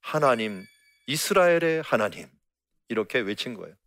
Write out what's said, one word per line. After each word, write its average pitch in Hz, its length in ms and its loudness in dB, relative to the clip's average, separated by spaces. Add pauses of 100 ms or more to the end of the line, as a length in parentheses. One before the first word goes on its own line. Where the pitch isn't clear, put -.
하나님 113 640 0 (420)
이스라엘의 165 760 2
하나님, 110 440 -2 (600)
이렇게 110 300 -2
외친 107 360 -6
거예요. 82 200 -16 (120)